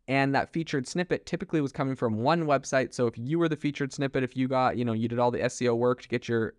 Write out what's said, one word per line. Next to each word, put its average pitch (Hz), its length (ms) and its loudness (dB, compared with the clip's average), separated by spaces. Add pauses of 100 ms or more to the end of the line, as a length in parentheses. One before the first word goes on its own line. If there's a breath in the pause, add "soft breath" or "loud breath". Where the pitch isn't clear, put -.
And 135 260 2
that - 160 0
featured 151 340 -2
snippet 175 400 -4
typically - 360 -2
was 135 100 -2
coming 135 240 -2
from 113 220 0
one 156 260 2
website. 139 500 0
So 123 140 2
if 113 100 -4
you 135 220 -2
were 170 80 4
the 156 80 0
featured 143 380 -4
snippet, 135 300 -2
if 123 120 -6
you 131 140 0
got, 127 260 2
you 120 80 -2
know, 117 80 0
you 110 160 0
did 117 120 -2
all 120 120 4
the 120 100 -4
S 120 200 -2
E 123 80 4
O 117 60 4
work 123 260 2
to - 80 -18
get 120 180 -2
your 113 320 2